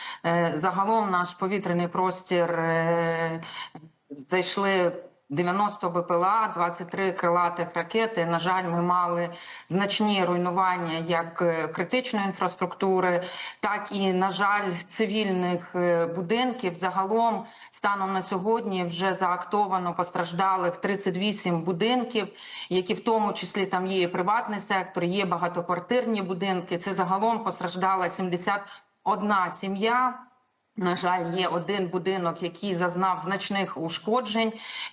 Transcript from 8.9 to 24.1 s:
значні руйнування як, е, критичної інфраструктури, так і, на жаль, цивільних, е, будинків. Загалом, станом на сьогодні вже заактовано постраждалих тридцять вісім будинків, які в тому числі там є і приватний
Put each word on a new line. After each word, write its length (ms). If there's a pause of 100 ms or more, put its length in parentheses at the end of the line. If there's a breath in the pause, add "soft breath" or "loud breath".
значні 580
руйнування 680
як, 480
е, 260
критичної 580
інфраструктури, 1000 (360 loud breath)
так 320
і, 220
на 180
жаль, 420 (120)
цивільних, 920
е, 300
будинків. 720
Загалом, 680 (260 loud breath)
станом 420
на 80
сьогодні 640
вже 300
заактовано 800
постраждалих 840
тридцять 400
вісім 440
будинків, 680 (420 loud breath)
які 240
в 100
тому 300
числі 320
там 220
є 140
і 60
приватний 520